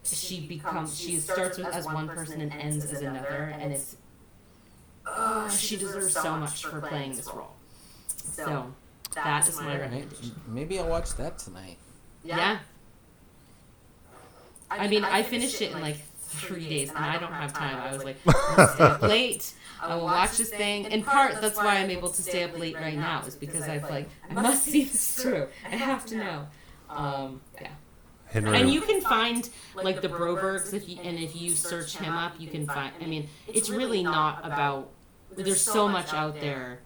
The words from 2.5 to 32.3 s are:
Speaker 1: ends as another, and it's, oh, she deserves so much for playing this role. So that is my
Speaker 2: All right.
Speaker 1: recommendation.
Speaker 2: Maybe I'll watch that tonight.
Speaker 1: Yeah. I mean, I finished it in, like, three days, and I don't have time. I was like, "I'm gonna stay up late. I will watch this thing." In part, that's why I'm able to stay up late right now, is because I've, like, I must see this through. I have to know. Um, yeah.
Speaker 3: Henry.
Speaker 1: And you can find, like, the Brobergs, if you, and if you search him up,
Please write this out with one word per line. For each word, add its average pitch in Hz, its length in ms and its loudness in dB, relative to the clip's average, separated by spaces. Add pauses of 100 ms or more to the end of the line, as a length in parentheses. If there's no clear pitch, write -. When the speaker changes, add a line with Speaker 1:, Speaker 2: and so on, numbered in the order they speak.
Speaker 1:
ends 151 320 -2
as 147 160 -6
another, 139 580 -6
and 147 140 -4
it's, 139 240 -6 (1080)
oh, 220 420 0
she 208 280 0
deserves 196 380 -2
so 165 220 0
much 151 280 -4
for 160 160 -6
playing 139 360 -6
this 117 160 -8
role. - 240 -12 (500)
So - 680 -6 (420)
that 151 340 2
is - 80 -2
my - 60 -8
Speaker 2:
All 156 80 -6
right. 139 100 -2
Speaker 1:
recommendation. 120 680 -8
Speaker 2:
Maybe 147 320 -4
I'll 170 100 -2
watch 165 280 0
that 156 220 -6
tonight. - 400 -14 (440)
Speaker 1:
Yeah. 170 360 2 (2000)
I 208 160 -2
mean, 208 160 4
I - 200 4
finished 247 400 0
it - 100 -2
in, 165 80 -6
like, 151 160 -2 (340)
three 165 380 -6
days, 139 220 0
and - 80 -6
I 151 180 0
don't 170 160 -4
have 147 220 -6
time. 139 240 -2
I 127 120 -4
was 135 140 -4
like, 135 220 -8
"I'm 170 300 8
gonna 165 180 10
stay 170 100 8
up - 180 8
late. 226 520 2 (260)
I 170 160 -2
will 170 80 -2
watch 180 320 4
this 220 140 2
thing." 208 340 0
In 220 180 0
part, 277 380 6
that's 208 160 2
why 208 220 6
I'm 190 120 2
able 180 200 -2
to - 120 -2
stay 180 200 0
up 170 160 -4
late 165 160 -4
right 160 240 -2
now, 156 280 0
is 127 80 -10
because 147 280 -4
I've, 147 260 -4
like, 147 220 -4 (180)
I - 60 -6
must 240 300 4
see 294 200 4
this - 380 0
through. 247 260 0 (160)
I - 120 -6
have 269 300 0
to 220 100 -6
know. 170 300 -4 (440)
Um, 139 500 -4 (180)
yeah. - 120 -12 (560)
Speaker 3:
Henry. 110 340 4
Speaker 1:
And 262 100 8
you 311 120 4
can 415 180 4
find, 233 480 2 (260)
like, 190 280 0
the 180 80 0
Brobergs, 180 640 0
if 202 120 -4
you, 180 160 -10
and 175 160 -4
if 160 160 -4
you 170 180 -4
search 170 440 -2
him 165 160 -4
up, 165 260 -4